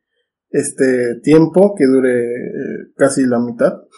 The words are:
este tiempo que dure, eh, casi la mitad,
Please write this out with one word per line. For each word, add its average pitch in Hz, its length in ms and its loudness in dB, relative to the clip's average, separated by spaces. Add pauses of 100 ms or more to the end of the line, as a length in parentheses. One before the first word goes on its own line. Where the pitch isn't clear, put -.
(500)
este 127 720 -2
tiempo 165 540 4
que 143 100 2
dure, 131 340 2
eh, - 760 -8
casi 135 300 0
la 120 120 0
mitad, 120 440 -4 (160)